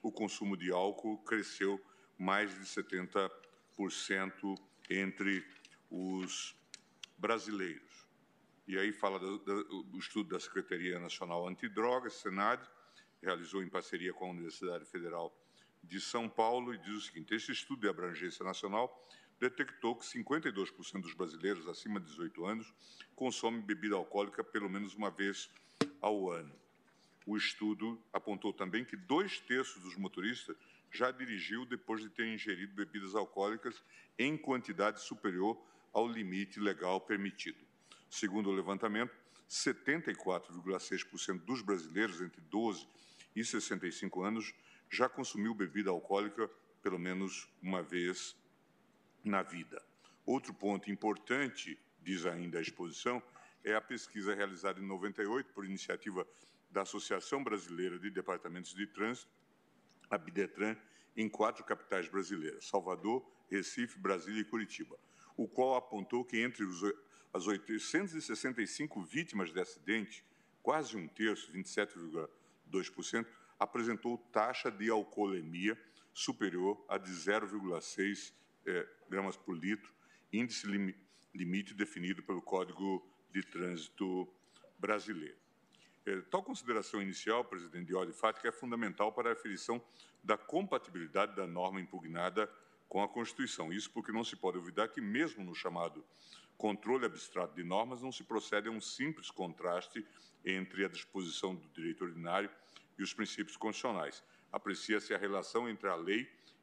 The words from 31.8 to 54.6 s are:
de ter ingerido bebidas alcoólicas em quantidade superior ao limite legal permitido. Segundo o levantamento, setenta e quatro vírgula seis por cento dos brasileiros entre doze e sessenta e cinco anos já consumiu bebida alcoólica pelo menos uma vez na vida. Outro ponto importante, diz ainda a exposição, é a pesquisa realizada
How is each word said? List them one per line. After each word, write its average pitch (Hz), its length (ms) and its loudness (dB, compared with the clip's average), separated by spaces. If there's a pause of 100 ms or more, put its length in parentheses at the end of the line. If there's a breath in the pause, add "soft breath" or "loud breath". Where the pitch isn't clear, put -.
de 107 100 -8
ter 113 220 -2
ingerido 101 420 -4
bebidas 98 420 -2
alcoólicas 107 640 0 (340 loud breath)
em 143 200 4
quantidade 110 640 2
superior 98 600 0 (320 loud breath)
ao 110 140 6
limite 101 540 -2
legal 95 400 4
permitido. 98 580 -2 (500 loud breath)
Segundo 101 420 2
o - 20 6
levantamento, 98 600 2 (360 loud breath)
setenta - 640 0
e - 20 0
quatro 87 380 0
vírgula 90 260 0
seis 90 240 -2
por - 160 -10
cento 90 260 -2
dos 123 160 -2
brasileiros 92 600 2
entre 87 220 -8
doze 95 440 0 (480 loud breath)
e 113 100 0
sessenta 98 420 0
e 85 60 -2
cinco 92 300 -4
anos 107 320 0 (360 loud breath)
já 127 180 6
consumiu 113 460 0
bebida 98 340 0
alcoólica 101 640 2 (320)
pelo 92 160 0
menos 92 500 -2 (140)
uma 92 200 0
vez 87 540 -2 (880)
na 98 180 4
vida. - 400 -8 (440 soft breath)
Outro 127 260 2
ponto 101 380 0
importante, 110 880 0 (240)
diz 90 240 0
ainda 87 320 -2
a - 20 0
exposição, 92 640 -2 (420 loud breath)
é 104 100 4
a 110 60 4
pesquisa 104 540 -2
realizada 95 440 0